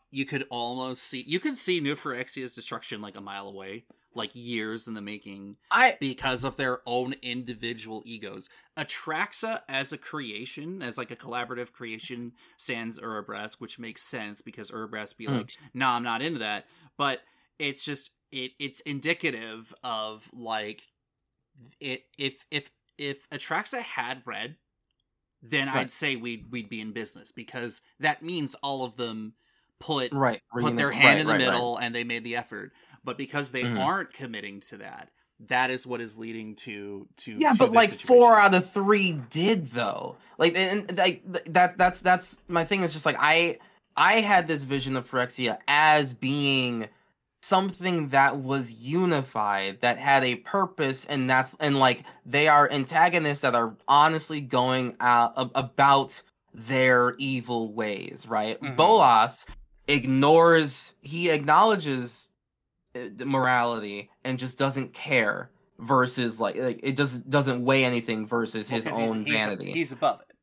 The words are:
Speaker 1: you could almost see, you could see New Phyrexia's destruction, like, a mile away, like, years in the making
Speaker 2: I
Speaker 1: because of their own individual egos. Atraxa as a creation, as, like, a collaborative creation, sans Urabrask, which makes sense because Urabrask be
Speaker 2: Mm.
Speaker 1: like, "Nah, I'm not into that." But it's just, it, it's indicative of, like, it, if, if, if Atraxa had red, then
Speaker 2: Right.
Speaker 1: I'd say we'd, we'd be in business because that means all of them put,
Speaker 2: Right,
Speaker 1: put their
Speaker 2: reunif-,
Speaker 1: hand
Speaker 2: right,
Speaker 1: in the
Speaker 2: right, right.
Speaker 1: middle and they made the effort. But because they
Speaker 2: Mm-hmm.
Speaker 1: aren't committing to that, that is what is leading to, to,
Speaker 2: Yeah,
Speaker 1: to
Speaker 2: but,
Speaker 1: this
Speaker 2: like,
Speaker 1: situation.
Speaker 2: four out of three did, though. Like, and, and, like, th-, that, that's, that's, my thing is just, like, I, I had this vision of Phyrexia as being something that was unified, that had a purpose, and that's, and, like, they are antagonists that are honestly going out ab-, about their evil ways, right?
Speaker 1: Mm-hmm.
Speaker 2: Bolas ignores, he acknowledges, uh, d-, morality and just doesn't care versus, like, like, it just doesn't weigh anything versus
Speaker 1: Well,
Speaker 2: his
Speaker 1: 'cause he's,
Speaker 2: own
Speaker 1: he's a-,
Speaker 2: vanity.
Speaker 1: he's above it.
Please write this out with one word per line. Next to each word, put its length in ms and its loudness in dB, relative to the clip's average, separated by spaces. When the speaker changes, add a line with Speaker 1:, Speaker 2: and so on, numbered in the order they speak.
Speaker 1:
you 140 -6
could 240 -6
almost 540 -8
see, 240 -10
you 140 -2
could 160 -6
see 240 -2
New 160 -4
Phyrexia's 580 -10
destruction, 460 -12
like, 160 -16
a 40 -18
mile 280 -14
away, 340 -14
like, 200 -10
years 540 -8
in 60 -10
the 80 -12
making 560 -14
Speaker 2:
I 280 2
Speaker 1:
because 460 -4
of 100 -6
their 300 -4
own 360 -2
individual 840 -10
egos. 420 -14
Atraxa 920 -8
as 240 -6
a 60 -12
creation, 840 -12
as, 160 -8
like, 140 -10
a 60 -16
collaborative 560 -10
creation, 580 -12
sans 420 -8
Urabrask, 600 -10
which 180 -16
makes 260 -12
sense 380 -10
because 300 -16
Urabrask 460 -12
be 80 -14
Speaker 2:
Mm. 140 -2
Speaker 1:
like, 180 -12
"Nah, 240 0
I'm 60 -4
not 180 -2
into 180 -4
that." 260 -6
But 260 -2
it's 240 -6
just, 280 -8
it, 260 -10
it's 240 -10
indicative 1000 -6
of, 480 -8
like, 520 -8
it, 240 -8
if, 340 -8
if, 200 -6
if 340 -10
Atraxa 500 -6
had 440 -8
red, 300 -10
then 260 -2
Speaker 2:
Right. 100 -4
Speaker 1:
I'd 140 -4
say 240 -2
we'd, 380 -10
we'd 160 -8
be 100 -10
in 140 -10
business 400 -12
because 480 -10
that 240 -2
means 400 -6
all 220 -4
of 100 -12
them 380 -8
put, 360 -4
Speaker 2:
Right, 280 0
Speaker 1:
put 200 -2
their 140 0
Speaker 2:
reunif-, 20 -4
Speaker 1:
hand 120 4
Speaker 2:
right, 140 8
Speaker 1:
in 80 0
the 60 2
Speaker 2:
right, 80 2
right. 100 2
Speaker 1:
middle 260 0
and 160 -4
they 120 -4
made 180 -6
the 140 -6
effort. 340 -10
But 140 -8
because 340 -6
they 120 -4
Speaker 2:
Mm-hmm. 140 -2
Speaker 1:
aren't 360 -2
committing 480 -12
to 160 -18
that, 340 -18
that 220 2
is 160 -4
what 160 -6
is 160 -10
leading 380 -10
to, 520 -12
to, 160 -14
Speaker 2:
Yeah, 180 2
Speaker 1:
to 60 4
Speaker 2:
but, 100 6
Speaker 1:
this 80 2
Speaker 2:
like, 140 6
Speaker 1:
situation. 180 -8
Speaker 2:
four 320 10
out 160 8
of 160 4
three 480 2
did, 380 2
though. 480 -6
Like, 180 4
and, 340 0
and, 80 -4
like, 340 2
th-, 180 -8
that, 280 4
that's, 220 4
that's, 480 2
my 160 0
thing 200 0
is 100 -2
just, 120 -4
like, 140 0
I, 400 4
I 240 6
had 260 4
this 160 -2
vision 320 -4
of 140 -4
Phyrexia 480 -2
as 460 4
being 760 0
something 640 0
that 300 4
was 360 -4
unified, 1080 -2
that 180 2
had 240 4
a 140 0
purpose, 680 -2
and 240 -2
that's, 300 2
and, 180 2
like, 260 4
they 220 2
are 240 8
antagonists 720 2
that 140 2
are 200 0
honestly 540 4
going 580 0
out 380 4
ab-, 160 -4
about 680 2
their 680 4
evil 540 -4
ways, 540 -6
right? 340 -2
Speaker 1:
Mm-hmm. 160 -8
Speaker 2:
Bolas 680 6
ignores, 1120 4
he 280 -4
acknowledges, 1000 2
uh, 200 -10
d-, 100 -8
morality 840 0
and 160 -4
just 180 -8
doesn't 360 -2
care 580 -2
versus, 600 2
like, 180 0
like, 240 -2
it 160 -2
just 320 -2
doesn't 340 2
weigh 220 6
anything 400 -2
versus 440 -4
Speaker 1:
Well, 80 -2
Speaker 2:
his 100 -4
Speaker 1:
'cause 100 -4
he's, 120 0
Speaker 2:
own 160 -2
Speaker 1:
he's 100 0
a-, 20 2
Speaker 2:
vanity. 340 -2
Speaker 1:
he's 200 -4
above 300 -2
it. 220 -20